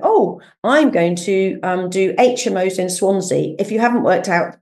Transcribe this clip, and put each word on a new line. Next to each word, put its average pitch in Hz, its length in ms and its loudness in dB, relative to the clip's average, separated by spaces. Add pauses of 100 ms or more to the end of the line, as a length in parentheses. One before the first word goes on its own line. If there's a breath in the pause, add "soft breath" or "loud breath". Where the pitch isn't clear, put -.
"Oh, 277 360 2 (220 loud breath)
I'm 269 280 4
going 175 260 0
to, 190 480 -2
um, 185 260 -4
do 185 280 0
H 247 280 2
M 196 100 -2
Os 185 220 -2
in 185 100 -2
Swansea," 180 720 -2
if 202 140 -4
you 220 80 0
haven't 240 240 0
worked 127 240 0
out 175 340 -2